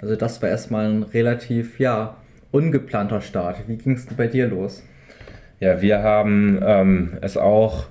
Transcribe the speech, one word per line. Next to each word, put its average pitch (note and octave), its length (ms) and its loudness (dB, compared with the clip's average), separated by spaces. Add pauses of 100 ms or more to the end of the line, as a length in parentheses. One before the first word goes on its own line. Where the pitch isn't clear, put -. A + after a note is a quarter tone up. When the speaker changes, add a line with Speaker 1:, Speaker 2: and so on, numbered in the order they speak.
Speaker 1:
Also G#2+ 140 -4
das A2 260 -4
war G#2 80 -2
erstmal G#2+ 400 -4
ein G#2+ 140 0
relativ, A#2 800 -2
ja, A2 380 -2 (340)
ungeplanter B2+ 680 -2
Start. F2+ 460 -6
Wie A2+ 100 -8
ging's B2+ 300 -4
denn - 100 -14
bei A#2 120 0
dir B2+ 180 0
los? G2 380 -6 (720)
Speaker 2:
Ja, F#2 240 2
wir G#2 220 2
haben, G#2 580 4
ähm, F#2+ 580 4
es - 160 -6
auch, G#2+ 540 2